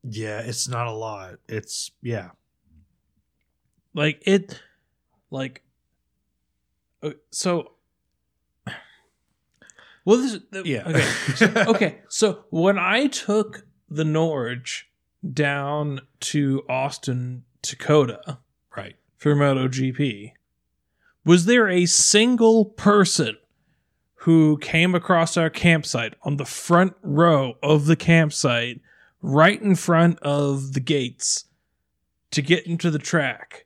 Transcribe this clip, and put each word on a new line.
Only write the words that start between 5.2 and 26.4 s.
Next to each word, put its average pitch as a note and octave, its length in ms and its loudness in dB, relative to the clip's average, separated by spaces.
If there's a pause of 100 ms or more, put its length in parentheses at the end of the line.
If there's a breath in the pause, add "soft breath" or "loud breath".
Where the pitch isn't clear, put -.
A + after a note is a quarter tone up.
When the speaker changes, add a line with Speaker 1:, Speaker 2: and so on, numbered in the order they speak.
Speaker 2:
like, C3+ 320 -10 (1400)
uh, D3+ 100 -8 (200)
so, F3 400 -4 (2250 loud breath)
well, G#3+ 140 4
this, B3+ 200 -4 (140)
the, F#3+ 140 -12
Speaker 1:
Yeah. C3+ 240 -4
Speaker 2:
okay. D3+ 180 0 (280)
So, A3 120 4
Speaker 1:
<laughs> G#3+ 260 0
Speaker 2:
okay, F#3+ 260 -2 (100)
so - 400 -2
when F#3 280 0
I G3+ 300 0
took - 580 -4 (240)
the D3+ 140 -4
Norge D3+ 840 -4 (420)
down C#3+ 720 -4 (180)
to C#3 480 -2
Austin, B2+ 760 -6 (160)
Dakota - 800 0 (360)
Speaker 1:
Right. G2+ 220 -16 (180)
Speaker 2:
for D3 200 0
Moto C3+ 340 2
G C3 240 -4
P, A#2 400 -6 (880)
was E3+ 220 6
there A3+ 240 4
a F3+ 160 2
single A3+ 800 4
person F#3+ 720 2 (800)
who D#3 420 4
came E3+ 360 0
across E3+ 440 0
our D#3+ 120 0
campsite D3 720 0
on C#3+ 120 -4
the C#3 100 -6